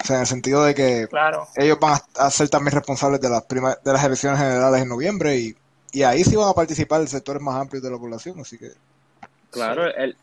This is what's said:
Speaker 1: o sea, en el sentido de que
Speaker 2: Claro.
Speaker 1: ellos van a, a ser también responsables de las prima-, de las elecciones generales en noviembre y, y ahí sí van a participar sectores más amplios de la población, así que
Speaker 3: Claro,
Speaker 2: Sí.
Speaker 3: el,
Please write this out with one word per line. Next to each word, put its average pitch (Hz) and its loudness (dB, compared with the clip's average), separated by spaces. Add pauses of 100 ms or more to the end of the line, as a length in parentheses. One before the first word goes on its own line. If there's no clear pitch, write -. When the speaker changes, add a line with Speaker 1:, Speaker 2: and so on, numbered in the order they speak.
Speaker 1:
o - -12
sea, 131 0
en 127 0
el 123 -2
sentido 131 0
de 147 4
que 123 0
Speaker 2:
Claro. 156 -2 (120)
Speaker 1:
ellos 147 4
van 147 4 (180)
a, 135 4
a 139 2
ser 147 2
también 147 2
responsables 139 0
de 127 0
las 117 0
prima-, 131 -2
de 139 2
las 135 2
elecciones 139 0
generales 131 2
en 131 -2
noviembre 151 -2
y, 113 -4 (380)
y 135 0
ahí 131 4
sí 214 4
van 208 4
a 185 2
participar 156 0
sectores 139 -8
más 139 -6
amplios 135 -8
de 127 -8
la 123 -8
población, 120 -14
así - -20
que - -18 (800)
Speaker 3:
Claro, 120 -4
Speaker 2:
Sí. - -4
Speaker 3:
el, 131 -4